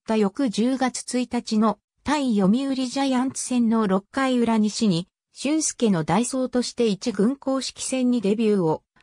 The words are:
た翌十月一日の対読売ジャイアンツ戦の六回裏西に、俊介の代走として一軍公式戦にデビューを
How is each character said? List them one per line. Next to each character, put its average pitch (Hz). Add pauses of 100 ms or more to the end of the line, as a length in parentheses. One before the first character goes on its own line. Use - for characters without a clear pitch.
た 220
翌 214
十 247
月 254 (160)
一 247
日 233
の 226 (260)
対 262
読 190
売 269
ジ 254
ャ 277
イ 269
ア 247
ン 262
ツ -
戦 240
の 220
六 190
回 262
裏 226
西 214
に、 175 (240)
俊 302
介 -
の 165
代 185
走 254
と 247
し -
て 233
一 208
軍 214
公 269
式 -
戦 254
に 240
デ 208
ビ 220
ュ 208
ー 180
を 156 (200)